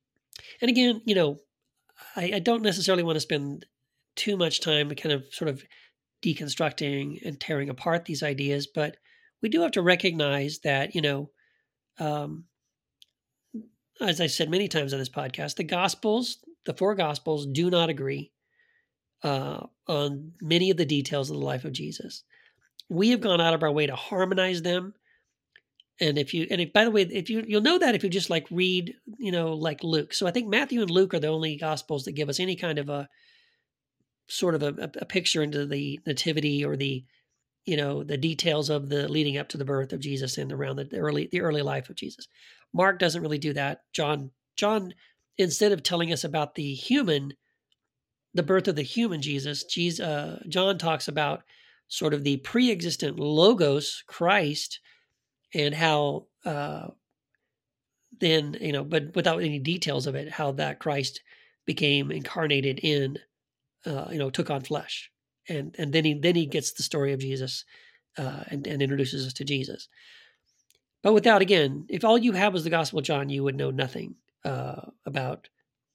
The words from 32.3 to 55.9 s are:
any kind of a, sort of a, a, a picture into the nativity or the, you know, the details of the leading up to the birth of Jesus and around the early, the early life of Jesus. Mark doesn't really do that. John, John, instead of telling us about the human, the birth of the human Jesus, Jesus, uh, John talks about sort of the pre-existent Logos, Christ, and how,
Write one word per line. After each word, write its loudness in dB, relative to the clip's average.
any -2
kind -4
of -6
a, -6
sort 0
of -2
a, 0
a, -8
a -8
picture 0
into -2
the -4
nativity 0
or -2
the, -4
you 0
know, -2
the -4
details 0
of -2
the 0
leading 0
up -6
to -8
the -4
birth -2
of -6
Jesus -6
and -6
around -4
the -8
early, 0
the -2
early 0
life -4
of -18
Jesus. -12
Mark 4
doesn't 2
really -2
do -2
that. -4
John, -2
John, 0
instead 4
of 2
telling 0
us 0
about -2
the -4
human, 0
the 2
birth 4
of 2
the -2
human -2
Jesus, -4
Jesus, 0
uh, -4
John 2
talks -2
about -2
sort -2
of -2
the 2
pre-existent 0
Logos, 4
Christ, 0
and 0
how, 2